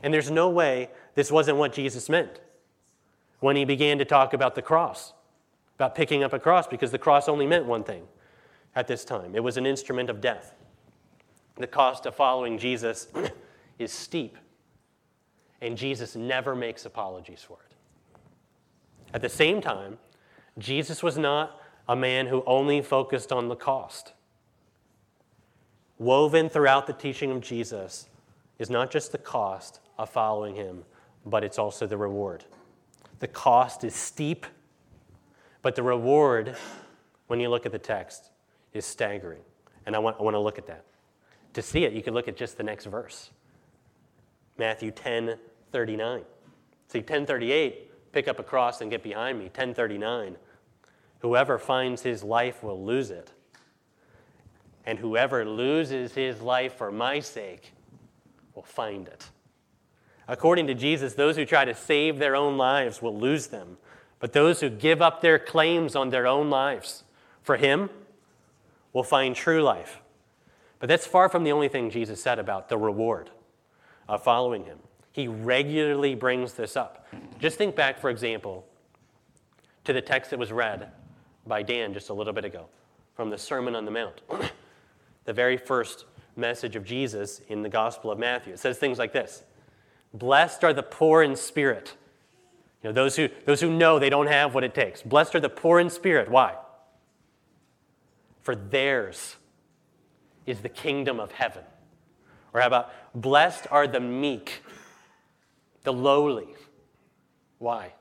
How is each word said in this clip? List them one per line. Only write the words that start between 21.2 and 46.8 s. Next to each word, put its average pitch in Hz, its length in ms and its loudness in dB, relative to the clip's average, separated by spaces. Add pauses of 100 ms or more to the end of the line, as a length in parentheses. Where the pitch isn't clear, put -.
a 120 60 4
man 131 320 0
who 131 180 0
only 139 360 2
focused 135 520 -2
on 120 160 -2
the 120 80 -6
cost. - 560 -6 (1800)
Woven 147 500 4
throughout 139 400 4
the 143 60 -6
teaching 135 360 -6
of 131 120 -4
Jesus 110 680 -10 (500)
is 113 120 -8
not 123 200 0
just - 220 -4
the - 60 -10
cost 98 640 -6 (160)
of 110 120 -8
following 107 460 -2
him, 90 300 -12 (400)
but 107 180 0
it's 101 160 -6
also 107 260 -2
the 101 120 -6
reward. 101 480 -6 (760)
The 127 80 -8
cost 127 560 2
is 110 100 -6
steep, - 520 -6 (1160)
but 127 140 -2
the 127 80 -4
reward, 123 720 2 (720)
when 120 140 -2
you 123 80 0
look 120 160 0
at 107 80 -6
the 107 60 -8
text, - 520 -10 (400)
is 107 140 -10
staggering. 98 560 -8 (440)
And 107 80 -6
I 107 60 0
want, 110 180 -2
I 107 60 -6
want 107 120 0
to 104 40 0
look 104 180 -4
at 101 100 -16
that. 80 180 -18 (680)
To 117 80 -8
see 160 220 -2
it, 123 80 0
you 110 100 -8
could 117 120 -8
look 120 160 -4
at 101 80 -12
just - 180 -10
the 113 80 -10
next 107 220 -10
verse. - 460 -14 (1300)
Matthew 110 340 -4
ten 117 460 -4 (360)
thirty-nine. 113 500 -4 (640)